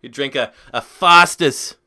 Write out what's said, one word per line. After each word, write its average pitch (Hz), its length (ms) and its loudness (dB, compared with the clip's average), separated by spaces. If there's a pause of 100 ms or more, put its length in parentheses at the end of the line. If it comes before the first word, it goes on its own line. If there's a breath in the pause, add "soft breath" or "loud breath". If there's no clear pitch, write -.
He'd 127 100 -20
drink 139 220 -10
a 127 180 -6 (200 soft breath)
a 123 80 -6
Foster's. 175 960 0 (100)